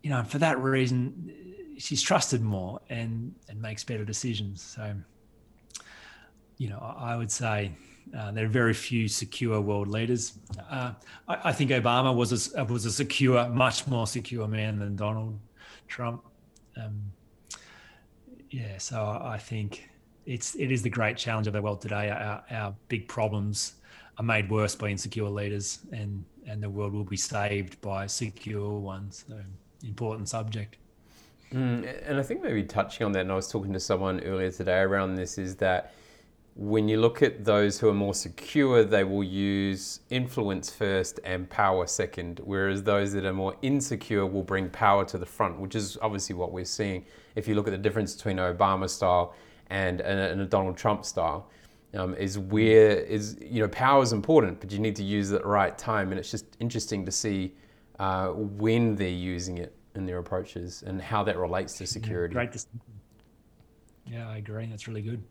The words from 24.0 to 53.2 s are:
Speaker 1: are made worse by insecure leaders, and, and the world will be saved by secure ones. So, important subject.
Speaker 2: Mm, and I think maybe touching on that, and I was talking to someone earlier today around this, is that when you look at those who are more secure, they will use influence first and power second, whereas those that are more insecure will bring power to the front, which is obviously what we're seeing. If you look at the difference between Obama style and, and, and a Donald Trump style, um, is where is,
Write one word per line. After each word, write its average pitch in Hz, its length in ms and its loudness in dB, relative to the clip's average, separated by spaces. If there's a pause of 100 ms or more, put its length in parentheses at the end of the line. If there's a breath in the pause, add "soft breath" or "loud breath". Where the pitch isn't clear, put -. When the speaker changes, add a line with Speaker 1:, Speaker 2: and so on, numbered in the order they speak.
Speaker 1:
are 113 60 -4
made 107 260 2
worse 107 260 2
by 104 140 -4
insecure 101 400 -4
leaders, 101 500 -4 (120)
and, 101 320 -8 (240)
and 104 160 -6
the 104 60 -4
world 101 240 -4
will 104 100 -2
be 95 140 -6
saved 101 640 -2
by 98 260 -4
secure 104 640 -6
ones. 98 560 -8
So, 110 120 -14 (440)
important 110 440 -6
subject. 110 500 -6 (760 soft breath)
Speaker 2:
Mm, 123 340 0 (220)
and 139 80 0
I 139 60 0
think 370 180 -4
maybe 120 220 0
touching - 420 -2
on 101 80 0
that, 95 80 2
and 92 100 -2
I 95 40 0
was 95 140 -2
talking 98 240 -4
to 95 60 -2
someone 95 420 0
earlier 92 300 -2
today 92 280 2
around 95 360 2
this, 92 220 -4
is 92 200 -6
that 92 360 2 (600 loud breath)
when 107 340 2
you 110 100 4
look 117 220 6
at 113 240 2
those 104 340 6
who 110 80 6
are 104 60 8
more 101 220 0
secure, 123 680 4
they 101 200 6
will 98 200 0
use 98 760 0 (100)
influence 123 600 -2
first 98 520 0
and 92 260 -4
power 95 360 4
second, 87 580 -4
whereas 98 380 0
those 101 320 2
that 98 120 0
are 95 80 0
more 95 280 -2
insecure 123 640 0
will 95 160 -2
bring 95 300 -2
power 101 340 6
to 92 140 -8
the 87 60 -6
front, 87 340 -2
which 95 160 -8
is 104 260 -4
obviously 101 340 -4
what 87 160 -4
we're 92 140 -8
seeing. 95 400 -4 (300 loud breath)
If 107 120 -4
you 107 60 2
look 104 140 2
at 107 40 0
the 95 60 -2
difference 98 380 0
between 95 220 -2
Obama 92 520 2
style 90 460 4 (320 loud breath)
and, 92 340 0
and, 98 180 0
and 95 220 0
a 98 60 0
Donald 95 280 2
Trump 104 300 0
style, 82 460 -2 (420 soft breath)
um, 92 220 -4
is 98 240 -4
where 107 580 10
is, 107 420 -2